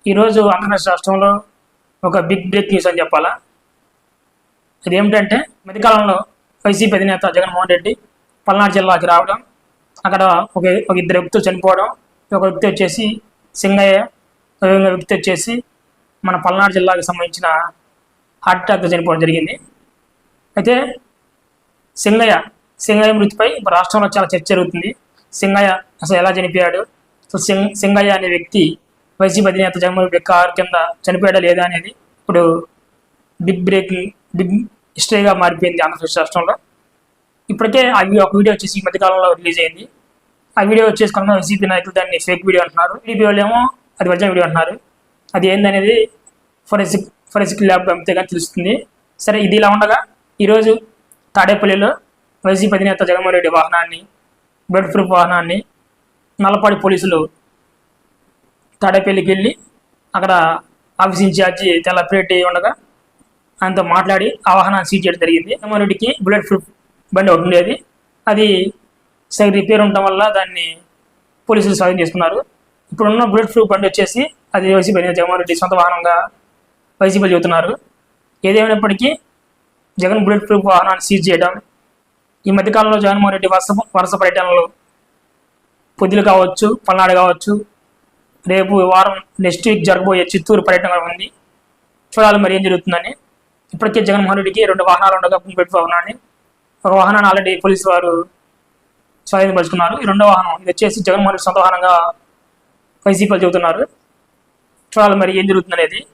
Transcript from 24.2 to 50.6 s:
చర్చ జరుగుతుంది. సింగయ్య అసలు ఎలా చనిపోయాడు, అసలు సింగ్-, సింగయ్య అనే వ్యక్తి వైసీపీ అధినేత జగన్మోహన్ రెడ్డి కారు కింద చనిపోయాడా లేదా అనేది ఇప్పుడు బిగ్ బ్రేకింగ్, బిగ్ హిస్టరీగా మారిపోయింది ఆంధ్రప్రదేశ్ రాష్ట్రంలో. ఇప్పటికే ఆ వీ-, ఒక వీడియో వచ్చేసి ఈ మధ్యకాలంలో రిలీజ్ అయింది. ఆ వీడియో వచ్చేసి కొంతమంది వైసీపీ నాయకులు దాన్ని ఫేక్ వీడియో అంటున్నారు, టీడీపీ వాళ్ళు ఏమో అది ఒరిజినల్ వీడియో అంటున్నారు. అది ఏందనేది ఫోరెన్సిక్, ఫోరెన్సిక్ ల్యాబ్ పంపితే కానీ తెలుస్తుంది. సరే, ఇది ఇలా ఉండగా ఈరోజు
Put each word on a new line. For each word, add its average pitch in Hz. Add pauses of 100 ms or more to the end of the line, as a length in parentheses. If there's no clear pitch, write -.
చర్చ 170
జరుగుతుంది. 180 (500)
సింగయ్య 196 (300)
అసలు 175
ఎలా 185
చనిపోయాడు, 180 (500)
అసలు 190
సింగ్-, 202
సింగయ్య 202
అనే 185
వ్యక్తి 175 (600)
వైసీపీ 190
అధినేత 185
జగన్మోహన్ 185
రెడ్డి 175 (100)
కారు 175
కింద 180 (300)
చనిపోయాడా 190
లేదా 180
అనేది 175 (300)
ఇప్పుడు 175 (1040)
బిగ్ 180
బ్రేకింగ్, 190 (320)
బిగ్ 180 (420)
హిస్టరీగా 202
మారిపోయింది 170
ఆంధ్రప్రదేశ్ 165
రాష్ట్రంలో. 175 (960)
ఇప్పటికే 240 (140)
ఆ 190
వీ-, 202
ఒక 196
వీడియో 208
వచ్చేసి 196
ఈ 185
మధ్యకాలంలో 185 (100)
రిలీజ్ 170
అయింది. 170 (720)
ఆ 208
వీడియో 220
వచ్చేసి 214
కొంతమంది 196
వైసీపీ 196
నాయకులు 180
దాన్ని 180
ఫేక్ 180
వీడియో 180
అంటున్నారు, 175
టీడీపీ 214
వాళ్ళు 202
ఏమో 233 (380)
అది 175
ఒరిజినల్ 185
వీడియో 175
అంటున్నారు. 165 (640)
అది 185
ఏందనేది 202 (760)
ఫోరెన్సిక్, 196 (260)
ఫోరెన్సిక్ 208
ల్యాబ్ 180
పంపితే 175
కానీ 185
తెలుస్తుంది. 180 (500)
సరే, 214
ఇది 202
ఇలా 208
ఉండగా 214 (460)
ఈరోజు 220 (640)